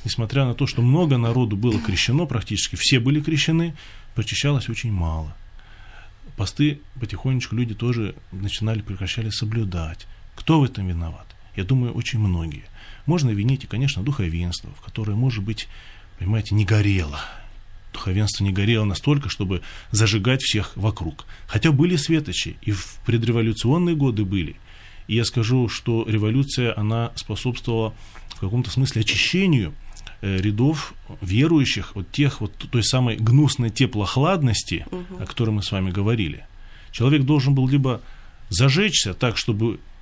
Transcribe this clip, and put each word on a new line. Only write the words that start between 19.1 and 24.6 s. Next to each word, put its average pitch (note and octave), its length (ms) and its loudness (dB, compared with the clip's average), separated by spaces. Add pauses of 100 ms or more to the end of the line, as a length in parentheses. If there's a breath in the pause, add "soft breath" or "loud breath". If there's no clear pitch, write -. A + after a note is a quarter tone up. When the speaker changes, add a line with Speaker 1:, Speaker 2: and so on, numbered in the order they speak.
Speaker 1:
чтобы F#2 320 -2 (300 loud breath)
зажигать A2 500 2
всех - 340 -2
вокруг. F#2 480 -4 (220 loud breath)
Хотя D#3 260 2
были F3 240 4
светочи, D3 640 -2
и G#2+ 120 -2
в - 240 -6 (100)
предреволюционные A#2 920 2
годы B2 300 2
были. F2+ 300 -2 (500 loud breath)